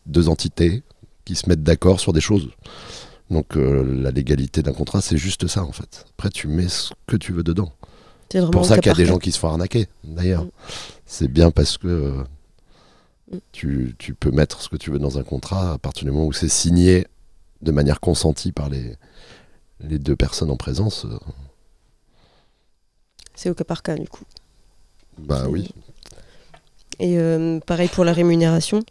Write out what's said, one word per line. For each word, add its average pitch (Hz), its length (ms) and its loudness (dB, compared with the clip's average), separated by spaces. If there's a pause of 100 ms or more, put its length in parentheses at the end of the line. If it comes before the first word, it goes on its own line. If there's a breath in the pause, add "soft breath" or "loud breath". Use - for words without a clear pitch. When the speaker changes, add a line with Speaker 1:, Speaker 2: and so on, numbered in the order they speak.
Speaker 1:
deux 80 220 4
entités 85 540 0 (420)
qui 90 100 -8
se - 140 -4
mettent 78 160 2
d'accord 87 340 4
sur - 140 -2
des 90 80 4
choses. 87 300 0 (800 loud breath)
Donc, 80 260 -2
euh, 67 460 2
la 67 100 0
légalité 67 500 0
d'un 69 100 -2
contrat, 85 280 -2
c'est - 160 -2
juste 87 320 -2
ça 95 160 -2
en - 80 -10
fait. - 340 -16 (100)
Après, 98 140 -4
tu - 160 -10
mets 87 220 0
ce - 240 -6 (140)
que 113 100 -2
tu - 160 -4
veux 85 100 -2
dedans. 85 300 -2 (580 soft breath)
Speaker 2:
C'est 185 80 0
vraiment 170 120 2
Speaker 1:
Pour 175 160 4
ça - 80 8
Speaker 2:
au 98 60 8
cas - 0 -
Speaker 1:
qu'il - 80 4
y - 20 8
a - 20 4
Speaker 2:
par 80 60 4
Speaker 1:
des 87 60 6
Speaker 2:
cas. 85 80 6
Speaker 1:
gens 90 60 4
qui 85 140 -2
se - 60 -4
font 82 100 -2
arnaquer, 92 380 0 (160)
d'ailleurs. 87 420 -2
Speaker 2:
Mm. 90 60 -10 (560 loud breath)
Speaker 1:
C'est - 220 -2
bien 82 220 6
parce - 280 2
que, 92 100 -6
euh, 69 360 -2 (1080)
Speaker 2:
Mm. 185 40 -12 (160)
Speaker 1:
tu, 64 460 -6
tu - 160 -12
peux - 160 0
mettre 73 300 0
ce - 80 -12
que 78 80 -8
tu 80 140 -8
veux 71 80 -2
dans 71 200 -2
un 69 40 -4
contrat 87 500 -4
à 69 60 -6
partir - 260 -8
du 69 60 -2
moment 78 160 0
où 71 60 -2
c'est 82 160 -2
signé 90 580 4 (560)
de 78 100 0
manière 71 280 2
consentie 80 520 0
par 71 160 -4
les, 60 280 -8 (840 soft breath)
les 76 180 -6
deux 69 180 0
personnes 73 340 0
en 65 60 0
présence. - 500 -4
Euh. 53 100 -8 (2250)
Speaker 2:
C'est - 140 -8
au 170 60 -2
cas 165 100 -6
par - 180 -8
cas, 160 140 -6
du - 120 -10
coup. - 160 -20 (920)
Speaker 1:
Bah 71 260 -4
Speaker 2:
C'est - 60 -2
Speaker 1:
oui. 131 200 -4 (1300 soft breath)
Speaker 2:
Et, 175 180 0
euh, 165 420 0
pareil 175 280 -2
pour 180 160 2
la 170 80 4
rémunération, 170 800 4